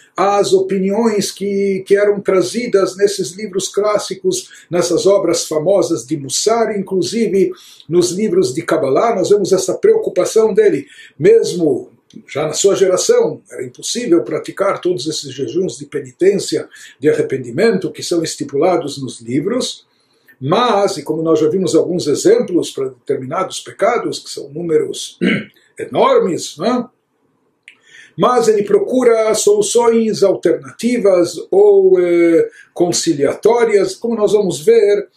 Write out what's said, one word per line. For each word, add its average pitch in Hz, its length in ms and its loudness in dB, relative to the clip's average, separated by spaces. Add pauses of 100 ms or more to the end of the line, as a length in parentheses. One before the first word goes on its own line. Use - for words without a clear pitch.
(160)
as 202 360 0
opiniões 196 800 0
que, 196 540 -2
que 196 100 4
eram 202 240 2
trazidas 190 760 0
nesses 196 360 -2
livros 190 340 -6
clássicos, - 1040 -4
nessas 170 360 0
obras 185 400 2
famosas 165 600 0
de 156 100 -4
Mussar, 208 640 -2
inclusive 190 720 0 (380)
nos 165 240 0
livros 180 420 0
de 160 80 -4
Kabbalah. 180 540 0
Nós 180 140 0
vemos 202 220 2
essa 185 220 0
preocupação 220 800 2
dele, 196 340 2 (320)
mesmo 165 720 2 (360)
já 151 200 -4
na 151 60 -6
sua 196 220 2
geração, 185 680 2 (100)
era 123 140 -12
impossível 170 580 -2
praticar 160 580 -4
todos 160 260 -4
esses 147 260 -8
jejuns 139 460 -6
de 147 80 -16
penitência, 151 840 -2 (300)
de 143 100 -2
arrependimento, 151 840 0
que - 120 -14
são 165 200 -2
estipulados 147 800 -2
nos - 200 -10
livros, 151 640 -4 (540)
mas, 202 560 0
e 143 60 -10
como 156 200 -4
nós 160 160 2
já 156 100 2
vimos 180 260 0
alguns 160 320 0
exemplos 180 640 2
para 135 180 -6
determinados 135 720 -6
pecados, 165 580 -2
que - 120 -16
são - 200 -12
números 156 680 -4 (300)
<clears throat> - 300 -20
enormes, 190 800 0
né? 240 280 -2 (1300)
Mas 233 280 2
ele 208 160 2
procura 220 720 0
soluções 214 880 0
alternativas 185 1120 0 (140)
ou, 190 480 6
eh, 170 520 2 (240)
conciliatórias, 185 1200 0
como 233 200 -4
nós 208 180 0
vamos 180 280 0
ver 202 560 2